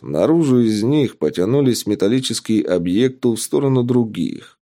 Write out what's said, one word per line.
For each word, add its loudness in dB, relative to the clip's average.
наружу 2
из 2
них 0
потянулись 0
металлические 0
объекты 0
в -2
сторону 0
других. -4